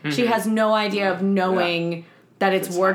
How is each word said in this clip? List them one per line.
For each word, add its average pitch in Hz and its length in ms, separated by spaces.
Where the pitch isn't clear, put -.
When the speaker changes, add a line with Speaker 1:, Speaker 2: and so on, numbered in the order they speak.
Speaker 1:
She 151 200
Speaker 2:
Mm-hmm. 233 80
Speaker 1:
has 214 160
no 220 280
idea 202 360
of 180 100
Speaker 3:
Yeah. 196 60
Speaker 1:
knowing 175 760
that 190 140
it's 190 140
Speaker 3:
It's 180 100
happening. - 20